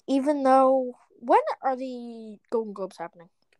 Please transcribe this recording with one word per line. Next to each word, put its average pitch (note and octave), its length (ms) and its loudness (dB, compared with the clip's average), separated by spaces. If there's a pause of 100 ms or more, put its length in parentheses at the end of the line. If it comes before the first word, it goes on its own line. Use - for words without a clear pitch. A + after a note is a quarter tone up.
even C#4 360 0
though, C4 500 4 (260)
when D#4+ 200 4 (220)
are C4 140 -2
the A#3+ 600 -12 (120)
Golden A3+ 220 -4
Globes F#3+ 260 -12
happening? E3+ 300 -16 (320)